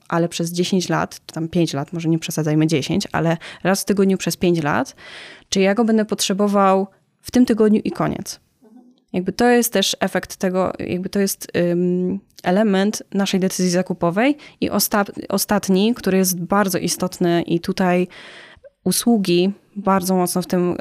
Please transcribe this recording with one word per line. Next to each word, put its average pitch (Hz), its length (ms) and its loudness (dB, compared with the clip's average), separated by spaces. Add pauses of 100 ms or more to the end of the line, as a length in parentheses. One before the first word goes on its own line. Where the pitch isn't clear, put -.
ale 170 200 0
przez 170 240 -6
dziesięć 180 360 0
lat, 160 380 -2
czy - 80 -18
tam 160 140 -6
pięć 165 260 0
lat, 143 180 -6
może 165 160 -4
nie 165 100 2
przesadzajmy 156 480 0
dziesięć, 160 460 -2
ale 165 240 0 (260)
raz 190 200 0
w - 20 -8
tygodniu 190 340 2
przez - 180 -4
pięć 175 260 2
lat, 175 340 -2 (520)
czy 202 120 0
ja 196 140 2
go 233 100 2
będę 220 200 2
potrzebował 196 840 2 (340)
w - 100 -18
tym 247 160 4
tygodniu 214 380 4
i 190 60 -4
koniec. - 500 -6 (720)
Jakby 180 200 -4
to 240 160 2
jest 240 240 4
też - 280 0
efekt - 360 -4
tego, 185 420 0
jakby 180 300 -4
to 202 100 -4
jest, - 380 -4
ym, 180 640 0 (220)
element 196 600 2 (120)
naszej 190 260 0
decyzji 185 300 0
zakupowej. 185 640 0 (240)
I - 100 -2
osta-, 202 340 0 (240)
ostatni, 196 680 0
który 190 240 0
jest 185 220 0
bardzo 190 380 0
istotny 175 640 -2
i 170 180 -2
tutaj 180 480 0 (760)
usługi 185 680 2 (240)
bardzo 190 380 0
mocno 180 280 0
w - 40 -6
tym 180 340 0